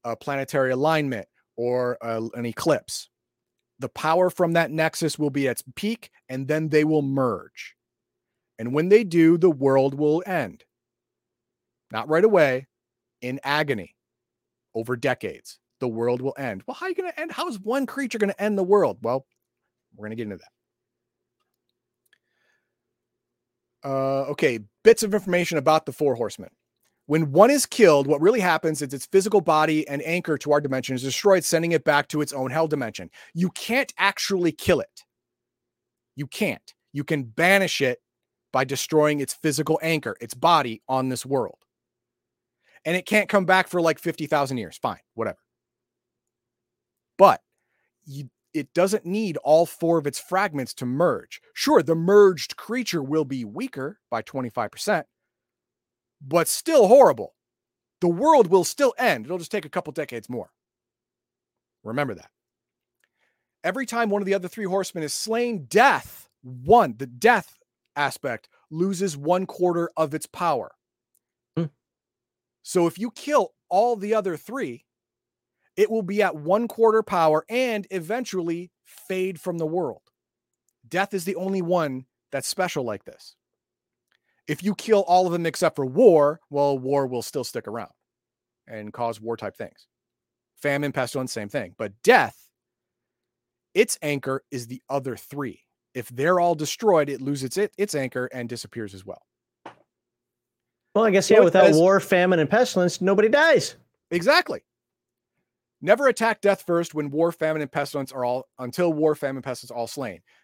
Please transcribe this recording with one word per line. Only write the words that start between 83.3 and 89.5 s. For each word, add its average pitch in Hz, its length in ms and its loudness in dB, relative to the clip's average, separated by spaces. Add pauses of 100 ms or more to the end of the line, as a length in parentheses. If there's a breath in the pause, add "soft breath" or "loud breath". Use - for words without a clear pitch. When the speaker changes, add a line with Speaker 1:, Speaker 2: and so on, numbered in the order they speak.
Speaker 1:
If 147 160 -8
you 202 120 -2
kill 214 260 2
all 185 240 4
of 170 80 -2
them 170 120 -4
except 165 300 -2
for 139 100 -4
war, 151 540 6 (100)
well, 143 280 0
war 135 300 -2
will 123 140 -6
still 131 220 -8
stick - 240 -10
around 107 240 -12 (760)
and 107 240 -14
cause 117 300 -6
war 113 160 -6
type 104 180 -10